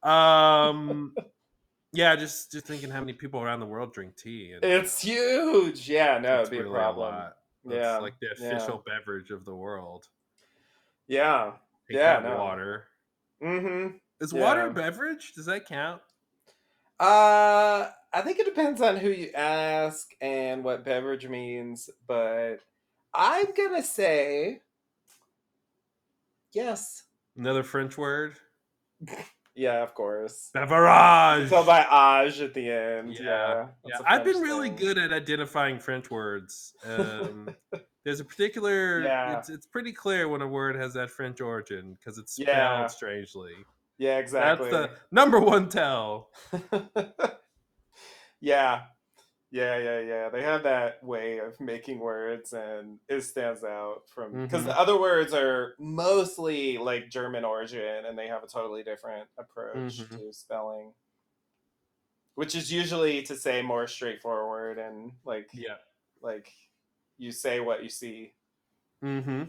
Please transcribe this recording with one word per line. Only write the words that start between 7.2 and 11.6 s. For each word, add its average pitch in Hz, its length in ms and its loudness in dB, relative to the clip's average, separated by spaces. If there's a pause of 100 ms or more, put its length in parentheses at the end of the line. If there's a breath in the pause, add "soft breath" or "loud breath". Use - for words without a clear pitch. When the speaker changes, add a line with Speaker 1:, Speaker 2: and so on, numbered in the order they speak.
Speaker 1:
It's 123 100 -8
Speaker 2:
Yeah, 117 220 -2
Speaker 1:
like 104 220 -8
the 117 80 -10 (100)
Speaker 2:
yeah. 123 120 -10
Speaker 1:
official 113 360 -6
beverage 104 460 -10
of 92 140 -14
the 95 100 -14
world. 92 520 -14 (1000)
Speaker 2:
Yeah. 135 460 2 (360)